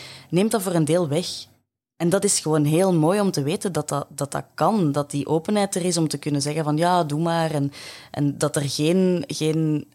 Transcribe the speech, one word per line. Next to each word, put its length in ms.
neemt 200
dat 120
voor 120
een 100
deel 240
weg. 180
En 120
dat 160
is 160
gewoon 240
heel 300
mooi 260
om 100
te 120
weten 300
dat 160
dat, 220
dat, 220
dat 120
kan, 380
dat 180
die 160
openheid 480
er 100
is 120
om 120
te 100
kunnen 240
zeggen 220
van, 120
"Ja, 280
doe 160
maar." 300
En, 220
en 280
dat 180
er 140
geen, 560
geen 680